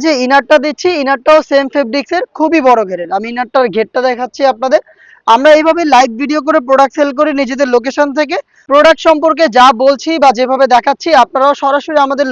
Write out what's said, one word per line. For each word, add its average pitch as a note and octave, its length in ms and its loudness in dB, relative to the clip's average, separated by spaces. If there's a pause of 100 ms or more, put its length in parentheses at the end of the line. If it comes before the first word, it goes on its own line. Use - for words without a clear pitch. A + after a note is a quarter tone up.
যে D#4+ 60 0 (140)
ইনারটা C#4 400 2
দিচ্ছি, D4+ 240 -4 (140)
ইনারটাও C#4 380 2 (100)
সেম C#4 140 2 (100)
ফেব্রিক্সের, C#4 480 -4 (160)
খুবই D#4+ 300 0
বড় A#3+ 120 4 (100)
ঘেরের। F3 260 -8
আমি G#3 160 -6
ইনারটার B3 420 -2
ঘেরটা A3 340 -4
দেখাচ্ছি B3 340 -6 (100)
আপনাদের। B3+ 280 -2 (460)
আমরা B3+ 320 4
এইভাবে D#4+ 240 0 (120)
লাইভ B3 160 4 (100)
ভিডিও D4 260 -4
করে D#4 120 2 (100)
প্রোডাক্ট C4+ 300 2
সেল C#4+ 200 0
করি D4+ 120 0 (100)
নিজেদের C4 340 -4
লোকেশন C4+ 340 -2 (100)
থেকে। D4+ 180 -4 (340)
প্রোডাক্ট D4+ 360 4
সম্পর্কে D#4+ 380 2 (120)
যা B3 100 6 (180)
বলছি C#4 260 -4 (120)
বা C#4 160 6
যেভাবে B3+ 360 0
দেখাচ্ছি, C4+ 340 -2 (140)
আপনারাও C4+ 400 0
সরাসরি C#4+ 440 -2
আমাদের C4+ 260 -2